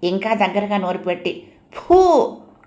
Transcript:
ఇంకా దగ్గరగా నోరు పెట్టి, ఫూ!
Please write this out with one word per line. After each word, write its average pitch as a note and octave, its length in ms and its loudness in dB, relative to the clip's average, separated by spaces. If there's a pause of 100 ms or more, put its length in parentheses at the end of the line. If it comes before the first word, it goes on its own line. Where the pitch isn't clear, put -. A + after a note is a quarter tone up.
ఇంకా G3 300 -2
దగ్గరగా G3+ 440 -2
నోరు F3+ 200 -4
పెట్టి, - 460 -6 (300)
ఫూ! - 240 2 (680)